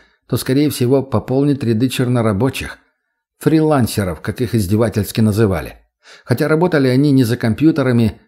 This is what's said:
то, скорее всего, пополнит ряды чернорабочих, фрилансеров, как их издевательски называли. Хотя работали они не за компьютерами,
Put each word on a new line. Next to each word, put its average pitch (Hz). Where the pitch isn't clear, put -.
то, 123
скорее 139
всего, 127
пополнит 135
ряды 117
чернорабочих, 120
фрилансеров, 139
как 110
их 117
издевательски 107
называли. 98
Хотя -
работали 160
они 139
не 135
за 117
компьютерами, 123